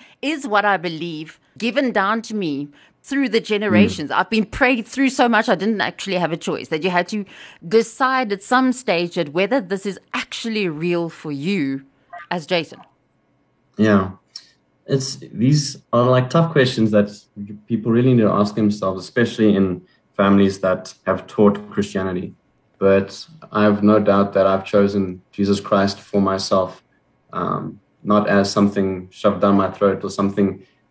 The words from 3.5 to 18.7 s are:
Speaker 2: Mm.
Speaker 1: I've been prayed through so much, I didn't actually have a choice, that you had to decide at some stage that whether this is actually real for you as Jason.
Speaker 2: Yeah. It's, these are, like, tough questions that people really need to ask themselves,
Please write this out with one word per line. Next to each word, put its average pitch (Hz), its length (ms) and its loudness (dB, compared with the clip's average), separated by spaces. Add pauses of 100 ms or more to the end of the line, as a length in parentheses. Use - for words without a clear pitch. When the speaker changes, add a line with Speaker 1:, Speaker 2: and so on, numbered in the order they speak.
Speaker 2:
Mm. 101 80 -2
Speaker 1:
I've 185 120 0
been 220 160 0
prayed 247 400 0
through 269 220 0
so 254 200 2
much, 233 200 2
I 196 80 2
didn't 196 240 -2
actually - 340 -4
have 175 160 -2
a 165 60 -4
choice, 156 320 -6
that 160 160 -4
you 185 60 0
had 180 180 0
to 208 160 -6 (420)
decide 240 680 0
at 196 120 -6
some 254 280 2
stage 175 440 -2
that 156 160 -2
whether 202 280 0
this 190 240 -6
is 196 140 -6 (140)
actually 220 560 -6
real 170 400 -2
for 156 240 -12
you 139 500 -4 (480)
as 175 160 -6
Jason. 170 320 -4 (1000)
Speaker 2:
Yeah. 101 340 2 (760)
It's, - 300 -2
these 139 640 0 (140)
are, 120 120 4
like, 127 240 4
tough 165 240 2
questions 120 380 2
that 104 200 4 (560)
people 113 240 -2
really 123 220 4
need 117 100 4
to 98 80 4
ask 101 240 0
themselves, 95 480 0